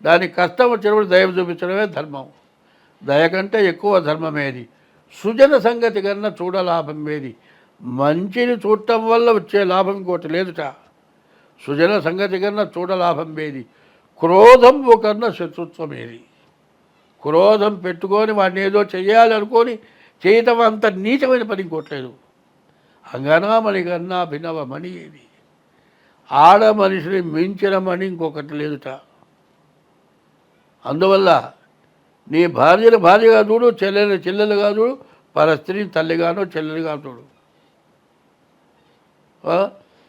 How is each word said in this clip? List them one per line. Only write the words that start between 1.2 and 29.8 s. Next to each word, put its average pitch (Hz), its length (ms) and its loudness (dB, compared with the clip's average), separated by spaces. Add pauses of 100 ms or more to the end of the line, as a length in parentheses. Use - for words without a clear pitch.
చూపించడమే 185 640 -4
ధర్మం. 147 400 -12 (760)
దయ 147 240 2
కంటే 196 380 -2
ఎక్కువ 185 340 0
ధర్మం 156 380 -6
ఏది? 127 300 -8 (540)
సుజన 269 360 4
సంగతి 226 440 -2
కన్నా 202 260 -6
చూడ 180 280 -8
లాభం 151 540 -6
ఏది? 135 260 -10 (460)
మంచిని 175 760 -2
చూడటం 214 520 -2
వల్ల 233 240 2
వచ్చే 202 320 0
లాభం 185 320 0
ఇంకోటి 180 320 -6
లేదుట. 170 340 -6 (1040)
సుజన 165 320 0
సంగతి 185 420 -4
కన్నా 208 220 -4
చూడ 180 300 -6
లాభం 160 480 -4
ఏది? 139 220 -10 (560)
క్రోధం 240 840 8
కన్నా 214 300 -2
శత్రుత్వం 165 640 -12
ఏది? 117 300 -16 (960)
క్రోధం 202 520 2
పెట్టుకొని 190 580 -4
వాడిని 190 280 0
ఏదో 196 220 0
చెయ్యాలనుకొని 220 960 2 (480)
చేయటం 233 340 4
అంత 220 260 0
నీచమైన 240 560 -2
పని 208 200 -6
ఇంకోటి 156 320 -10
లేదు. 127 180 -12 (1000)
అంగనామణి 190 720 0
కన్నా 175 360 -6
అభినవ 160 440 -8
మణి 165 240 -14
ఏది? 156 320 -20 (1120)
ఆడ 175 320 6
మనిషిని 190 560 0
మించిన 185 580 -4
మణి 185 280 -4
ఇంకొకటి 156 480 -10
లేదుట. 147 340 -8 (2000)